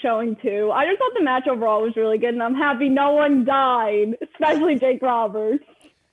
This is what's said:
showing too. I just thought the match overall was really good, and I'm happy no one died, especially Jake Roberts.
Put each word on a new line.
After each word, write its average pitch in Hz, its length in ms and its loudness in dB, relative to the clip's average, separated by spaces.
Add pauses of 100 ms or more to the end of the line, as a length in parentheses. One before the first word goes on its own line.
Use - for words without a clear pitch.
showing 226 340 -2
too. 208 380 -2
I 269 100 2
just 381 140 0
thought 508 180 -2
the 381 80 2
match 262 240 0
overall 220 320 0
was 226 160 -2
really 220 220 0
good, 240 160 -2
and 240 80 -4
I'm 233 120 -2
happy 277 360 0
no 285 220 2
one 285 340 2
died, 233 760 0
especially 311 580 0
Jake 262 220 0
Roberts. 226 640 -2 (480)